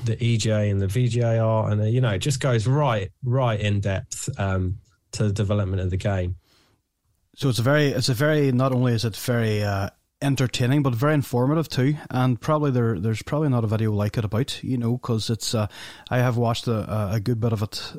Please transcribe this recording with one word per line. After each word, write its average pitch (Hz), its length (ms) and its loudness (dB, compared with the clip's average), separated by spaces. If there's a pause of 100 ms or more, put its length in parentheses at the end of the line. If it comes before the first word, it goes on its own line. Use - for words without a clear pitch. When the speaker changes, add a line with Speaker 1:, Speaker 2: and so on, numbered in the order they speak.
Speaker 1:
the 113 180 -2
E 117 140 4
J 107 320 2
and 98 100 2
the 98 80 2
V 123 200 2
G 120 120 0
A 117 180 2
art. 110 340 2
And, 104 100 2
uh, - 20 2
you 117 160 2
know, 123 100 4
it 98 100 0
just 131 200 0
goes 117 260 2
right, 131 440 2 (120)
right 120 380 0
in 101 200 2
depth, - 480 -4 (120)
um, 95 380 0 (340)
to - 120 -2
the 104 80 2
development 98 500 0
of 92 80 0
the 92 60 -2
game. 92 400 -2 (1000)
Speaker 2:
So - 120 -2
it's 117 100 0
a 117 40 0
very, 147 260 4
it's 127 200 -2
a 131 60 2
very, 147 380 2
not 131 200 2
only 127 220 2
is 113 100 0
it 110 120 -4
very, 113 460 0
uh, 98 260 -2 (320)
entertaining, 131 600 0
but 135 120 0
very 147 200 2
informative 139 540 0
too. 135 280 0 (140)
And 127 300 0
probably 151 320 0
there, 113 260 0
there's 107 240 -2
probably 147 280 -2
not 123 140 0
a 110 40 0
video 107 240 0
like 104 260 -2
it - 60 0
about, 107 400 -4
you 131 120 -2
know, 120 220 -2
'cause 113 320 -4
it's, - 240 -4
uh, 107 140 0 (420)
I 123 80 0
have 123 180 2
watched 117 300 0
a, 110 260 -2
a, 104 220 -2
a 113 60 0
good 120 200 -2
bit 113 120 0
of 104 100 0
it - 360 -8